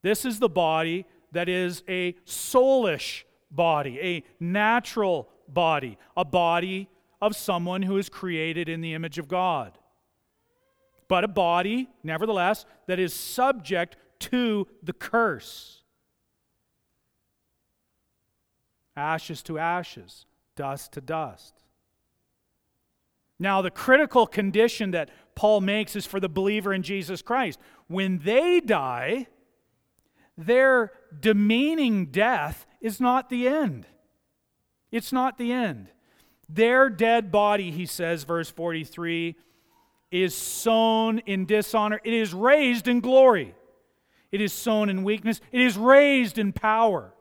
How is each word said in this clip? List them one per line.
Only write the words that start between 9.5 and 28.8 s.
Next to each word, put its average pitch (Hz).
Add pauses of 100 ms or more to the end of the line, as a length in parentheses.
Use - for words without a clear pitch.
But 185
a 214
body, 196 (140)
nevertheless, 185 (180)
that 185
is 180
subject 185 (220)
to 226 (160)
the 165
curse. - (3250)
Ashes 156
to 160
ashes, 165 (280)
dust 139
to 143
dust. 143 (1800)
Now, 196
the 180
critical 262
condition 208
that 165 (240)
Paul 208
makes 202
is 202
for 196
the 185
believer 196
in 190
Jesus 185
Christ. 233 (280)
When 190
they 285
die, 165 (1080)